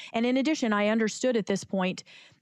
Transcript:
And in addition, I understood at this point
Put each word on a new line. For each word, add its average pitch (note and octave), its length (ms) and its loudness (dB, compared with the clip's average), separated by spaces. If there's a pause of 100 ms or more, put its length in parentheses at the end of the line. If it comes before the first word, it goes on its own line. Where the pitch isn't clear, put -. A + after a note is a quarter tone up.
(120)
And A#3 140 0
in B3+ 100 2
addition, C4+ 380 0
I G#3 140 2
understood A3+ 500 0
at G3 80 0
this G3 180 -2
point F#3 400 -2 (380)